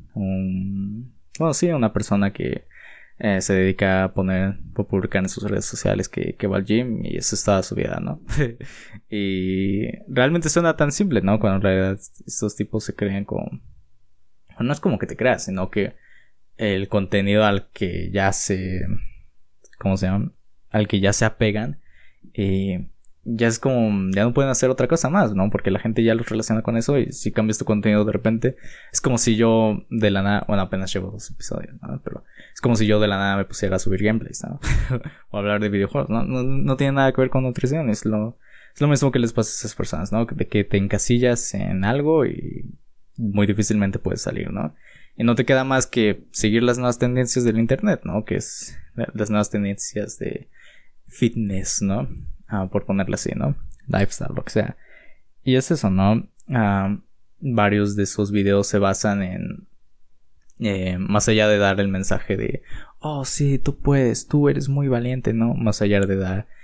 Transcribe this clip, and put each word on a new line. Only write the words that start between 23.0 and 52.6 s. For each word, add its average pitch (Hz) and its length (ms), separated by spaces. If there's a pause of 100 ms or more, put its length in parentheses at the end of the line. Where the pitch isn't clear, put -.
ya 117 240
es 113 100
como, 107 540
ya 98 120
no 120 100
pueden 139 160
hacer 131 200
otra 131 160
cosa 160 220
más, 151 260
¿no? 98 160
Porque 101 200
la 95 80
gente 113 260
ya 113 100
los 113 140
relaciona 110 340
con 117 140
eso 139 220
y - 140
si - 200
cambias 110 260
tu - 60
contenido 104 400
de 107 80
repente, 113 440 (360)
es - 80
como 127 160
si 113 200
yo 110 520
de 107 220
la 98 120
nada, 101 240
bueno, 101 160
apenas 95 300
llevo 95 180
dos 104 200
episodios, - 500
¿no? 135 240
Pero - 200 (280)
es - 80
como 120 160
si 107 100
yo 104 140
de 104 80
la 98 80
nada 98 200
me 98 100
pusiera 95 300
a - 20
subir 95 240
gameplays, 110 420
¿no? - 160 (300)
<laughs> - 400
O 107 80
hablar 104 220
de 107 100
videojuegos, 101 400
¿no? 117 140
No, 127 180
no 135 340
tiene 139 160
nada 135 200
que 127 100
ver 131 80
con 131 140
nutrición, 131 440
es 107 160
lo, 110 340 (360)
es - 60
lo 143 80
mismo 143 220
que 123 80
les 117 140
pasa 110 180
a - 40
esas - 200
personas, - 380
¿no? 113 140
De - 200
que 101 180
te - 120
encasillas 120 800
en 95 300
algo 143 420
y - 400 (500)
muy 104 300
difícilmente 101 520
puedes - 240
salir, - 280
¿no? - 240 (420)
Y - 80
no 117 100
te 120 100
queda 131 200
más 131 220
que 104 460
seguir 110 300
las 123 160
nuevas 123 200
tendencias 123 460
del 113 140
internet, 131 460
¿no? 101 200
Que - 120
es - 400 (180)
la-, 117 200
las 107 160
nuevas 104 200
tendencias 101 680
de - 300 (580)
fitness, 101 760
¿no? 104 260 (400)
Ah, 95 220